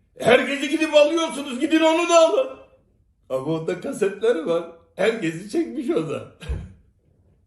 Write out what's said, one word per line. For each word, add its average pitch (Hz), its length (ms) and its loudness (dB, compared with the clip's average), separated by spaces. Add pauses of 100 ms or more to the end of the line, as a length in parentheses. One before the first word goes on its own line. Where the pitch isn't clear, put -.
(160)
E, - 80 -10
herkesi 269 440 2
gidip 311 260 -2
alıyorsunuz, 294 680 2
gidin 320 200 2
onu 320 280 2
da 339 100 6 (100)
alın. 466 200 0 (800)
Ama 131 160 -4
onda 160 360 -4
kasetleri 226 640 -2
var. 170 180 -2 (320)
Herkesi 185 540 -2
çekmiş 262 400 -4
o 160 200 -2
da. - 240 -10
<laughs> - 60 -20 (1080)